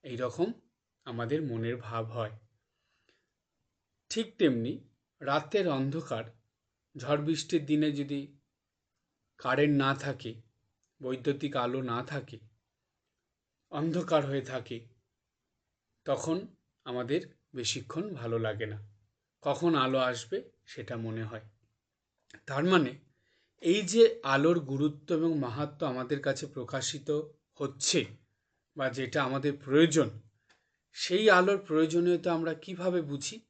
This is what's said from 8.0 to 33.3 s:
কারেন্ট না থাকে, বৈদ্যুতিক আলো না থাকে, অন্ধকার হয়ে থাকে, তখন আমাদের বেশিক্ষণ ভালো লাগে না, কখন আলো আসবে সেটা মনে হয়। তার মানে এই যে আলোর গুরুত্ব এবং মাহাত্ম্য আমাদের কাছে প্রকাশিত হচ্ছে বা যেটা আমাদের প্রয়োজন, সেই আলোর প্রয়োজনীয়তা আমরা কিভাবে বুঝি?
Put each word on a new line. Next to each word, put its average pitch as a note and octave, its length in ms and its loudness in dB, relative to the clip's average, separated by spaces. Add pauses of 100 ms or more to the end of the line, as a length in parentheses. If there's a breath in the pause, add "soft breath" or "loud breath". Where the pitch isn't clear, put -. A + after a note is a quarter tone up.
কারেন্ট C#3+ 380 4
না C3+ 180 4
থাকে, C3+ 400 -8 (680)
বৈদ্যুতিক C#3 540 -2
আলো B2+ 260 0
না B2 220 -4
থাকে, C3 340 -10 (1300)
অন্ধকার D#3 560 0
হয়ে C3+ 160 -2
থাকে, B2+ 440 -10 (1160)
তখন D#3+ 420 -2 (380)
আমাদের B2+ 560 -4 (140)
বেশিক্ষণ D3 600 -6
ভালো A#2 240 -4
লাগে A2 280 -4
না, G#2 220 -12 (540)
কখন D#3 320 2
আলো C3 240 2
আসবে B2+ 520 -2 (160)
সেটা - 300 -10
মনে A2+ 280 -6
হয়। G#2+ 160 -10 (1080)
তার C#3 180 -2
মানে F3 340 4 (640)
এই F#3+ 220 2
যে A3 400 6
আলোর C#3+ 380 4
গুরুত্ব C#3+ 540 -2
এবং D#3+ 240 2
মাহাত্ম্য C#3 480 -4
আমাদের B2+ 340 -2
কাছে C#3 260 -2
প্রকাশিত C#3+ 760 -4 (300)
হচ্ছে C3+ 520 -2 (720)
বা C3 140 0
যেটা C3 320 -2
আমাদের C#3 340 -2
প্রয়োজন, D3 540 4 (800)
সেই G#3 380 4
আলোর F#3 280 6
প্রয়োজনীয়তা E3+ 760 2
আমরা E3 220 0
কিভাবে F3+ 480 -2
বুঝি? C#3+ 480 -6